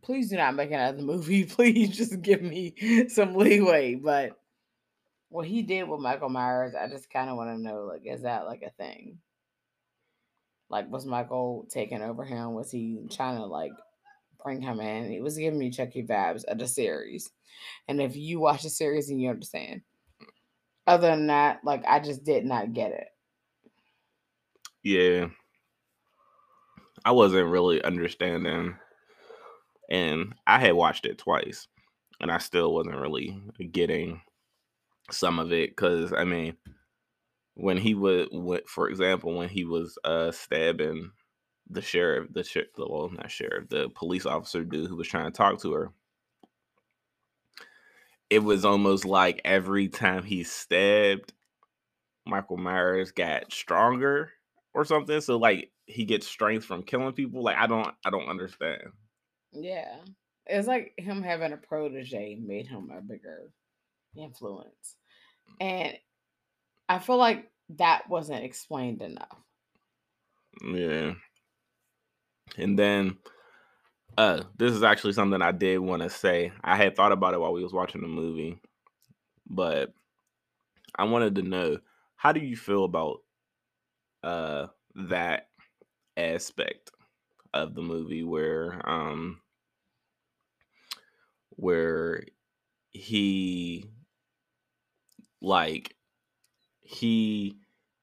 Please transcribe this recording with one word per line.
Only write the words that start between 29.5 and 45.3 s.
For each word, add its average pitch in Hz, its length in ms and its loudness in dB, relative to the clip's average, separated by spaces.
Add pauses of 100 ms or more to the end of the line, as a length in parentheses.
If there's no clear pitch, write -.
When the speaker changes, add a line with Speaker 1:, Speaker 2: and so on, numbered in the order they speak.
Speaker 2:
and 85 460 0 (120)
I 117 120 8
had 107 140 8
watched 85 320 2
it 50 140 -6
twice, - 480 -2 (540)
and 82 100 -2
I 85 80 0
still 82 340 2
wasn't 80 240 -2
really 73 440 -6 (300)
getting 85 500 -2 (880)
some 85 280 0
of 82 140 -2
it, 82 240 0
'cause, 87 360 0
I 87 120 0
mean, 85 320 -4 (960)
when 98 220 0
he 107 180 2
wa-, 95 360 2
wa-, 90 360 -4
for - 220 -2
example, 92 480 0
when 87 120 -4
he 95 160 -4
was, 85 400 -4
uh, 82 260 0
stabbing 80 800 -2 (580)
the - 120 -8
sheriff, 82 520 0
the 90 100 -4
sher-, - 240 -4 (100)
the, 71 100 -6
well, 76 220 -6
not - 220 -12
sheriff, - 380 -8
the 69 220 -2
police 87 360 -4
officer 80 380 -4
dude 85 240 -6
who 87 80 -8
was 85 120 -8
trying 80 220 -4